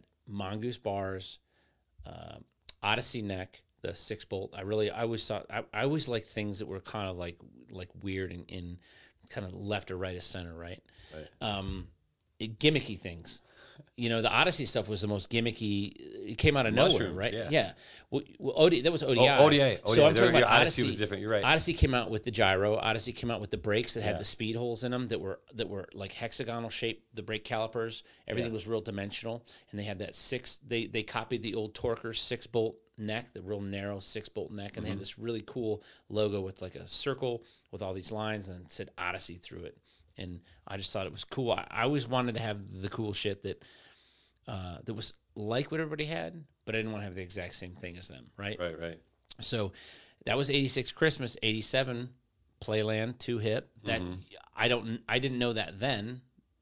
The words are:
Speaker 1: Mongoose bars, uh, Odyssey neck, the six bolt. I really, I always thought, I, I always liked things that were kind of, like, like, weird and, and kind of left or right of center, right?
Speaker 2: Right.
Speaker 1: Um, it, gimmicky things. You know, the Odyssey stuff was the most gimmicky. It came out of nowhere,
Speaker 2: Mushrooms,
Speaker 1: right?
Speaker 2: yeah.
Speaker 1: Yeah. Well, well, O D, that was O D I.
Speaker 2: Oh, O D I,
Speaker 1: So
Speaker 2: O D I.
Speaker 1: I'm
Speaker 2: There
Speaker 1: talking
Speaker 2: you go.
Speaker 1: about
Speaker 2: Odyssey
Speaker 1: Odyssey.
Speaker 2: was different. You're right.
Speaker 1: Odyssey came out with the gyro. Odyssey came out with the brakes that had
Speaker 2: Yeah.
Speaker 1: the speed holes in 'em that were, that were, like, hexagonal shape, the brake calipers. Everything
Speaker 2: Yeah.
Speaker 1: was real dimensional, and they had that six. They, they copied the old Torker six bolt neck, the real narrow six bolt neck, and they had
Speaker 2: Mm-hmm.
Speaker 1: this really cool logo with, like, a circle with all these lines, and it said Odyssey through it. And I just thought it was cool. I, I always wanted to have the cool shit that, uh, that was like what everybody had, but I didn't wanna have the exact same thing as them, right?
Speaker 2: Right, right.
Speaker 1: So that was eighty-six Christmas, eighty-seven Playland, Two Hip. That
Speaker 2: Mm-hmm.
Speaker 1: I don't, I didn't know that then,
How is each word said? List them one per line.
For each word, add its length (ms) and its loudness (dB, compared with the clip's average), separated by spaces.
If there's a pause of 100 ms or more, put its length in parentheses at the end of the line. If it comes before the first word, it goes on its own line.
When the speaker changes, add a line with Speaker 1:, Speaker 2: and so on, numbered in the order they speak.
(280)
Speaker 1:
Mongoose 500 -6
bars, 640 -6 (640)
uh, 300 -14 (480)
Odyssey 380 0
neck, 400 -6 (200)
the 140 -6
six 300 -6
bolt. 320 -6
I 40 -8
really, 300 2
I 120 -4
always 220 -2
thought, 240 -4
I, 140 -4 (100)
I 100 0
always 260 0
liked 180 -2
things 320 -4
that 80 -6
were 140 -8
kind 280 -6
of, 60 -6
like, 220 -6 (320)
like, 200 -12 (120)
weird 300 -4
and, 180 -12
and 280 -10 (520)
kind 160 -8
of 80 -10
left 380 -4
or 60 -6
right 180 -4
of 80 -6
center, 300 -6
right? 280 -12 (320)
Speaker 2:
Right. 140 -12 (140)
Speaker 1:
Um, 460 -4 (520)
it, 200 -6
gimmicky 400 4
things. 420 -10 (540)
You 140 0
know, 120 2
the 100 2
Odyssey 340 4
stuff 220 0
was 140 -2
the 60 0
most 220 -2
gimmicky. 680 0
It 400 -10
came 200 6
out 80 4
of 80 2
nowhere, 180 8
Speaker 2:
Mushrooms, 260 2
Speaker 1:
right? 160 0
Speaker 2:
yeah. 160 -4
Speaker 1:
Yeah. 240 2 (360)
Well, 140 -2 (160)
well, 160 -2
O 140 10
D, 120 6
that 100 6
was 120 0
O 100 4
D 140 10
I. 100 8
Speaker 2:
Oh, 80 12
O 40 12
D 120 8
I, 140 6
Speaker 1:
So 100 -6
Speaker 2:
O 100 6
D 60 10
I. 60 12
Speaker 1:
I'm 60 8
Speaker 2:
There 100 8
Speaker 1:
talking 120 8
Speaker 2:
you 60 10
go. 60 10
Speaker 1:
about 140 10
Speaker 2:
Odyssey 200 6
Speaker 1:
Odyssey. 20 4
Speaker 2:
was 140 2
different. 240 -2
You're 100 -2
right. 120 4
Speaker 1:
Odyssey 300 4
came 200 4
out 160 2
with 140 -2
the 80 -2
gyro. 460 6
Odyssey 360 0
came 160 -4
out 120 -2
with 100 -8
the 60 -2
brakes 380 0
that 60 -2
had 120 0
Speaker 2:
Yeah. 60 -2
Speaker 1:
the 60 -4
speed 300 0
holes 280 -2
in 100 -2
'em 140 -2
that 120 -4
were, 200 -6 (160)
that 120 -4
were, 260 -8
like, 200 -8
hexagonal 560 -6
shape, 440 -4
the 100 -10
brake 200 -4
calipers. 600 -4 (240)
Everything 240 -2
Speaker 2:
Yeah. 40 -4
Speaker 1:
was 120 -6
real 140 0
dimensional, 640 -6 (260)
and 80 -6
they 40 -4
had 160 -6
that 160 -8
six. 500 -2
They, 220 0
they 160 -2
copied 400 -4
the 120 -4
old 200 -4
Torker 400 -4
six 320 -4
bolt 320 0 (200)
neck, 340 -4
the 100 -12
real 180 -4
narrow 380 -4
six 300 -6
bolt 220 -8
neck, 260 -10
and 80 -6
they 40 -4
had 80 -4
Speaker 2:
Mm-hmm. 40 -8
Speaker 1:
this 180 -10
really 260 -6
cool 380 -4 (260)
logo 320 2
with, 220 -8
like, 120 -10
a 120 -14
circle 560 -2 (280)
with 120 -10
all 100 -4
these 180 -6
lines, 360 -4
and 180 -12
it 60 -20
said 260 -8
Odyssey 380 -4
through 300 -14
it. 120 -14 (420)
And 220 -8 (260)
I 100 -8
just 140 -4
thought 140 -2
it 60 -6
was 120 -10
cool. 280 -2
I, 180 0
I 140 -2
always 240 2
wanted 280 0
to 60 -4
have 400 -6
the 80 -4
cool 240 -2
shit 300 -4
that, 180 -8 (880)
uh, 360 -10
that 120 -8
was 180 -4 (220)
like 340 -2
what 100 -4
everybody 260 -4
had, 380 -8 (220)
but 80 -4
I 60 0
didn't 120 -2
wanna 120 -6
have 100 -8
the 80 -8
exact 320 -8
same 220 -8
thing 220 -12
as 100 -12
them, 280 -18
right? 240 -6
Speaker 2:
Right, 200 -4
right. 200 -8 (420)
Speaker 1:
So 320 -2 (520)
that 100 2
was 140 2
eighty-six 420 2
Christmas, 520 0
eighty-seven 640 0 (520)
Playland, 580 0
Two 180 -2
Hip. 320 -2 (140)
That 180 0
Speaker 2:
Mm-hmm. 120 -4 (420)
Speaker 1:
I 140 4
don't, 380 0
I 120 2
didn't 180 0
know 160 2
that 260 -4
then, 420 -2 (400)